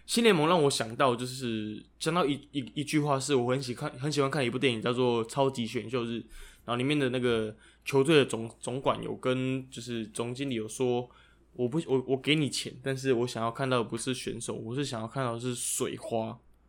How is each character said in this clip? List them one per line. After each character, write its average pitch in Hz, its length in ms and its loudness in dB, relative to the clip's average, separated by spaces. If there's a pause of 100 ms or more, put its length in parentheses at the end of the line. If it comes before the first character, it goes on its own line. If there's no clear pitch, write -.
新 - 160 2
联 220 120 8
盟 151 140 4
让 175 140 6
我 143 80 6
想 113 260 -4
到， 131 180 4
就 120 120 -4
是 113 580 -6 (140)
想 160 160 0
到 175 100 2
一， 143 100 2 (180)
一， 143 80 -4 (160)
一 147 80 -2
句 151 160 2
话， 147 200 2
是 135 140 0
我 120 160 4
很 135 120 0
喜 123 120 -4
欢， 147 240 -6
很 139 120 -4
喜 143 120 2
欢 135 80 2
看 147 120 0
一 123 60 2
部 127 100 0
电 127 140 2
影， 113 80 -2
叫 113 120 0
做 120 360 2
《超 135 220 2
级 123 160 -2
选 110 240 -6
秀 120 140 -2
日》， 117 80 -6 (520)
然 - 40 -10
后 117 80 -2
里 123 80 0
面 147 140 2
的 131 120 2
那 127 80 -2
个 113 360 0 (300)
球 135 180 4
队 156 140 6
的 135 80 8
总， 113 240 -4 (100)
总 123 220 -6
管 113 220 0
有 113 120 -6
跟 131 540 -2
就 123 140 -14
是 117 240 -6
总 120 280 -6
经 139 140 -4
理 127 60 -4
有 110 120 -4
说 123 440 0 (420)
：“我 123 160 -2
不， 139 180 -2
我， 131 200 2
我 135 100 2
给 135 180 2
你 151 140 2
钱， - 240 -6 (100)
但 135 140 -2
是 131 160 2
我 120 140 2
想 117 160 -4
要 117 80 0
看 135 180 -4
到 127 100 2
的 117 60 0
不 117 140 -6
是 127 160 -4
选 113 260 -8
手， 113 140 -6
我 113 200 -8
是 143 80 -2
想 123 200 -6
要 117 60 -6
看 135 140 -6
到 117 120 -2
的 117 60 -8
是 123 140 -4
水 - 440 -4
花。” 113 400 -4 (300)